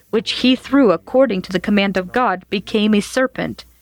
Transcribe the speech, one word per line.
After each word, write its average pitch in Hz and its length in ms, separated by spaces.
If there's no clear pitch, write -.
which - 220
he 254 140
threw 262 340
according 202 520
to - 100
the 180 80
command 196 360
of 185 160
God, 202 380
became 214 420
a 202 80
serpent, - 640